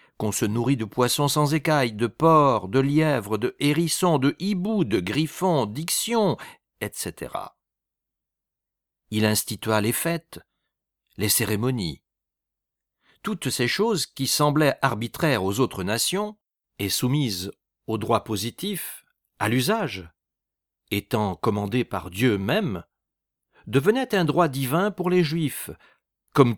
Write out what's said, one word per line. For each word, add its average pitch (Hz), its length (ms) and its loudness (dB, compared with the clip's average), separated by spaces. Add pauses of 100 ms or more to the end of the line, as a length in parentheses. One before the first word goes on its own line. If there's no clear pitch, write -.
(180)
qu'on - 140 -2
se - 140 -2
nourrit 117 320 0
de 110 80 -4
poissons 123 420 0
sans 147 260 2
écailles, 143 400 0
de 110 140 -2
porcs, 139 640 4
de 123 100 2
lièvres, 135 580 2
de 117 220 -2
hérissons, 156 580 2
de 135 220 2
hiboux, 196 440 0
de 104 160 0
griffons, 147 680 0
d'ixions, 170 720 0 (440)
et 104 100 -4
cetera. - 640 -8 (1600)
Il 107 140 2
institua 107 540 0
les 107 120 2
fêtes, - 480 -4 (800)
les 104 120 0
cérémonies. 110 720 0 (1200)
Toutes 180 300 -6
ces 123 160 0
choses 202 400 0
qui - 180 -6
semblaient 147 560 2
arbitraires 117 640 0
aux 101 160 0
autres 101 240 0
nations 185 560 -2 (400)
et 98 100 -2
soumises 117 600 -2 (340)
au 110 140 -4
droit 107 240 0
positif, 120 840 -8 (320)
à 107 120 -2
l'usage, 123 600 -2 (800)
étant 104 460 -2
commandées 104 500 -2
par 90 240 -8
Dieu 101 300 0
même, 110 440 -2 (840)
devenaient 208 480 2
un 180 100 2
droit 160 220 4
divin 139 420 -2
pour 180 220 -4
les 180 120 4
Juifs, 156 460 -4 (640)
comme 120 240 6